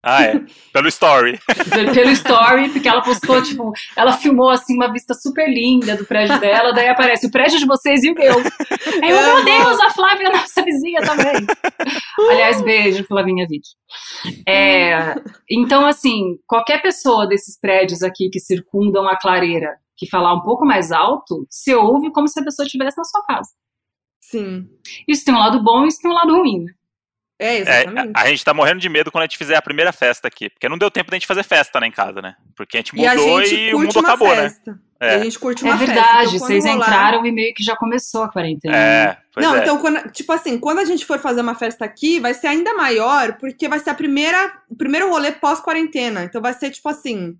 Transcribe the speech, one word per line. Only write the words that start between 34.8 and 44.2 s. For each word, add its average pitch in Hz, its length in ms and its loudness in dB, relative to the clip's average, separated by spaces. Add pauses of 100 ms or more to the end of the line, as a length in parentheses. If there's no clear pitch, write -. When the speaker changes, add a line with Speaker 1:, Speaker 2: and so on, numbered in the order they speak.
Speaker 1:
É. 120 120 2
Speaker 3:
A 202 100 2
gente 226 140 -8
curte 247 260 -6
Speaker 2:
É 233 60 0
Speaker 3:
uma 226 80 2
festa. 254 160 0
Speaker 2:
verdade, 233 320 6 (100)
Speaker 3:
Então, - 40 -2
quando 202 80 -6
Speaker 2:
vocês 202 180 2
Speaker 3:
rolar 220 100 0 (100)
Speaker 2:
entraram 220 400 2
e 233 60 -2
meio 226 220 -4
que 208 80 -10
já 220 120 -4
começou 226 500 -4
a 214 60 -8
quarentena, 165 460 -4
Speaker 1:
É, 110 300 4
Speaker 2:
né? 95 100 -2 (160)
Speaker 1:
pois 311 140 -2
Speaker 3:
Não, 285 100 2
Speaker 1:
é. - 60 2
Speaker 3:
então, 294 160 0
quando, 302 340 -4
tipo - 200 -12
assim, 277 260 -4
quando 302 220 -4
a 392 40 0
gente 330 220 -4
for 285 120 -4
fazer 254 220 -4
uma 240 140 -4
festa 233 320 -8
aqui, 330 340 -2
vai 339 140 -2
ser - 140 -6
ainda 339 260 -2
maior, 247 640 0
porque 269 320 -8
vai 302 80 -2
ser 294 100 -6
a 285 60 -4
primeira, 311 580 -2 (160)